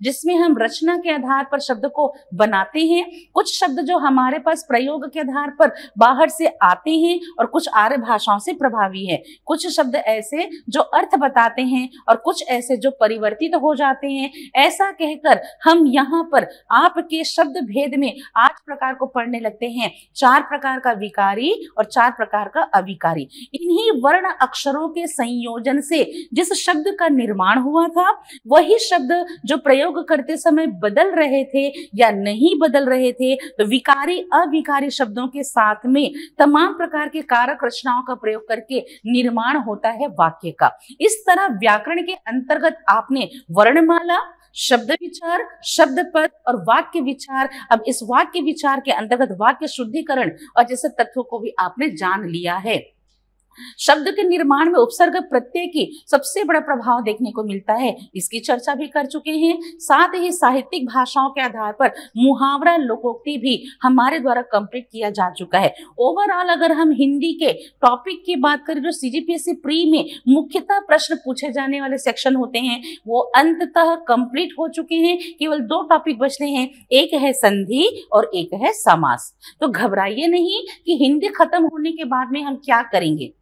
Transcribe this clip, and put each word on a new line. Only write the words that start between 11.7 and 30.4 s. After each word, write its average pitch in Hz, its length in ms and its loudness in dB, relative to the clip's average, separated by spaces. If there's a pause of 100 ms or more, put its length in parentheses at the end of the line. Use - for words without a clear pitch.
और 226 80 6
कुछ 330 320 -4
ऐसे 247 280 -2
जो 240 140 0 (100)
परिवर्तित 220 540 0
हो 302 200 2
जाते 277 360 0
हैं। 269 200 -6 (260)
ऐसा 359 360 2
कहकर 302 480 2 (240)
हम 330 220 6
यहाँ 269 360 2 (100)
पर 254 140 4 (260)
आपके 320 540 2
शब्द 330 360 0
भेद 254 320 -4
में 269 180 0 (240)
आठ 233 300 4
प्रकार 269 280 -6
को 262 140 -4
पढ़ने 240 320 -4
लगते 226 300 -6
हैं, 233 200 -4 (260)
चार 247 260 6
प्रकार 269 380 -6
का 254 140 0
विकारी 202 580 -2 (260)
और 220 80 2
चार 233 260 2
प्रकार 208 360 -4
का 302 140 -2 (120)
अविकारी। 165 540 -2 (260)
इन्हीं 359 360 0 (120)
वर्ण 349 300 2
अक्षरों 277 580 -2
के 339 180 -8
संयोजन 240 720 -4
से 285 220 0 (320)
जिस 330 220 0
शब्द 349 420 -2
का 339 120 2
निर्माण 208 500 2
हुआ 302 280 2
था, 339 200 2 (400)
वही 330 320 6
शब्द 349 460 0 (200)
जो 277 120 2
प्रयोग 302 500 2
करते 320 300 -2
समय 320 280 2 (120)